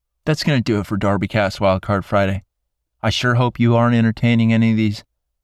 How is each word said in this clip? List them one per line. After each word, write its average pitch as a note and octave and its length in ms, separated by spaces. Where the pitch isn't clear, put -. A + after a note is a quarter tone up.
That's D#3 200
gonna C#3 180
do G#2 180
it F#2+ 80
for G#2+ 80
Darby G2 320
Cast G2+ 320
Wildcard G2 460
Friday. G2 380
I A2 80
sure B2 260
hope B2 240
you A#2 160
aren't A#2+ 200
entertaining A2+ 560
any A2+ 200
of A2 60
these G#2+ 260